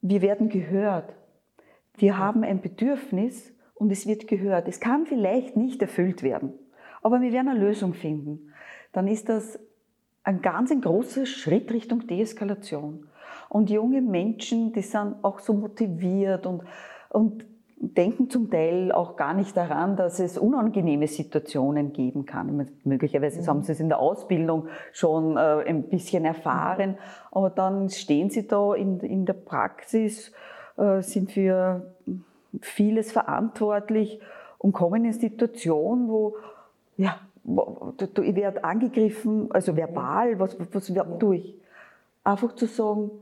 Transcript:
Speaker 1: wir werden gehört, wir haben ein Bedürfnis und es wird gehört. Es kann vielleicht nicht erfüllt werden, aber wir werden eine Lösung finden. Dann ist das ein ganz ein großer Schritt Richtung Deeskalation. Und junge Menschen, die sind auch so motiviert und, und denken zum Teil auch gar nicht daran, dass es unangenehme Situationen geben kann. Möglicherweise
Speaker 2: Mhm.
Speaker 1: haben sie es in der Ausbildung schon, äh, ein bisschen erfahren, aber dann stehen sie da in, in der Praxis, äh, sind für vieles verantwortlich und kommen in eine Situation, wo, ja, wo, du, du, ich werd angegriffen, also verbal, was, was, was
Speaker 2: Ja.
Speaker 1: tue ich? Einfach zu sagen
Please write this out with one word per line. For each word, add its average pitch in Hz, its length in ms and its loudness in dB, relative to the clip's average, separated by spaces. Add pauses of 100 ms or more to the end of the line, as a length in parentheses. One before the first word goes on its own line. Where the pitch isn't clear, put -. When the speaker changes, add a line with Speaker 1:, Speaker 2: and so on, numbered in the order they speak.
Speaker 1:
wir 196 200 2
werden 208 280 4
gehört, 190 640 -2 (800)
wir 196 220 6
haben 208 260 2
ein 190 180 0
Bedürfnis 226 920 -2 (220)
und 214 160 2
es 196 160 -2
wird 214 200 -2
gehört. 190 400 0
Es 180 120 -8
kann 285 260 0
vielleicht 247 520 0
nicht 254 240 0
erfüllt 180 420 0
werden, 131 300 -2 (500)
aber 247 180 4
wir 247 100 0
werden 262 180 0
eine 254 100 0
Lösung 202 340 2
finden. 151 580 -6 (420)
Dann 190 140 0
ist 214 220 -2
das 220 300 -2 (640)
ein 190 180 0
ganz 196 300 0
ein 277 100 2
großer 247 440 0
Schritt - 460 0
Richtung 233 360 -2
Deeskalation. 180 1000 -6 (420)
Und 208 200 4
junge 233 320 4
Menschen, 220 720 0
die 208 80 0
sind 208 400 -2
auch 202 180 0
so - 140 0
motiviert 190 920 0
und, 180 160 -6 (460)
und 214 360 0 (300)
denken 208 540 0
zum 226 200 -2
Teil 175 440 2
auch - 240 0
gar 143 160 0
nicht 196 240 0
daran, 175 400 0
dass 180 220 0
es 180 180 -2
unangenehme 202 680 2
Situationen 147 840 -2
geben 135 340 -2
kann. - 400 -4 (200)
Möglicherweise 143 560 0
Speaker 2:
Mhm. 170 60 -4
Speaker 1:
haben 147 160 0
sie 165 100 -2
es 151 80 -4
in 160 80 0
der 151 100 2
Ausbildung 160 680 0 (260)
schon, 160 420 2
äh, 151 320 4
ein 160 220 0
bisschen 180 340 0
erfahren, 165 720 0 (340)
aber 190 180 2
dann 190 400 0
stehen 175 400 0
sie 208 180 -4
da 202 260 2
in, 196 280 0
in 190 240 -2
der 185 80 0
Praxis, - 1000 -2 (460)
äh, 196 240 4
sind 190 300 -2
für 185 640 2 (680)
vieles 214 500 0
verantwortlich 208 1120 0 (380)
und 196 120 2
kommen 185 320 2
in 233 80 0
eine - 20 -2
Situation, 226 920 0
wo, 214 300 0 (580)
ja, 190 240 0 (240)
wo, - 540 -4
du, 190 100 -4
du, 196 140 -2
ich 190 160 2
werd 196 260 -2
angegriffen, 214 880 0
also 180 240 2
verbal, 170 640 0
was, 190 180 0
was, 175 140 -8
was 196 160 -4
Speaker 2:
Ja. 185 160 0
Speaker 1:
tue 170 320 2
ich? - 200 -8 (680)
Einfach 202 320 0
zu 240 120 0
sagen 214 440 -2 (100)